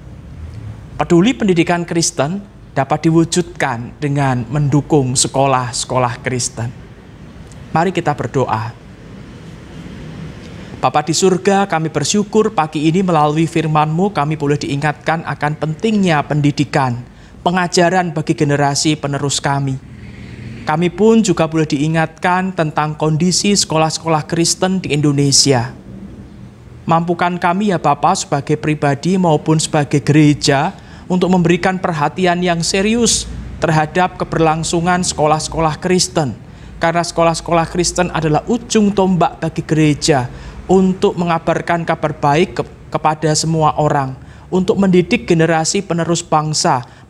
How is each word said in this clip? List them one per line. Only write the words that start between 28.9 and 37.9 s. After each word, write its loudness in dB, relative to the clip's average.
maupun 2
sebagai 0
gereja 4
untuk 0
memberikan 2
perhatian 0
yang 0
serius 0
terhadap 2
keberlangsungan 0
sekolah-sekolah 0
Kristen. 0
Karena 0
sekolah-sekolah 0
Kristen 0